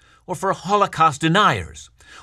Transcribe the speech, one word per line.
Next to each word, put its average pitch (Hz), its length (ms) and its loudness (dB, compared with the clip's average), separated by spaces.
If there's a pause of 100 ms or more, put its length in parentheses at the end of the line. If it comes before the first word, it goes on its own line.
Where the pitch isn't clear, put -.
(260)
or 180 80 -10
for 185 200 -4
Holocaust 170 640 0
deniers, 160 720 0 (320)